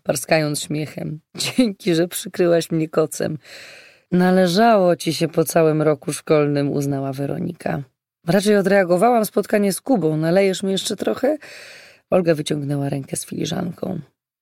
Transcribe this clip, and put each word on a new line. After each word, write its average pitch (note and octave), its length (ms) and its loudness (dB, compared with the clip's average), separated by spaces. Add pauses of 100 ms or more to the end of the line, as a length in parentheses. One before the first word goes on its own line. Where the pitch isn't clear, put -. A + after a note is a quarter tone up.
parskając D3+ 580 0
śmiechem. D#3 580 -8 (160)
"Dzięki, G3 600 0
że E3+ 120 2
przykryłaś E3+ 640 -2
mnie D#3+ 180 -2
kocem". - 480 -2 (720)
"Należało F#3 840 4
ci E3+ 180 -4
się D#3+ 140 -2
po D#3+ 160 0
całym D#3 380 2
roku D3+ 320 0
szkolnym", D3 580 0
uznała C#3 420 -4
Weronika. C#3+ 680 -6 (460)
"Raczej G3+ 300 2
odreagowałam G3 680 4
spotkanie G3+ 480 0
z - 80 -8
Kubą. D#3+ 360 0
Nalejesz F3+ 460 2
mi F#3+ 80 -2
jeszcze F#3+ 240 -4
trochę?" B3+ 420 -2 (720)
Olga E3+ 260 2
wyciągnęła C#3+ 540 -4
rękę C#3 280 -6
z - 80 -10
filiżanką. - 720 -6 (420)